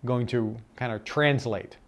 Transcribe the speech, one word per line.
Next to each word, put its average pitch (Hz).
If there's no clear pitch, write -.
going 123
to 113
kind 120
of 107
translate. 139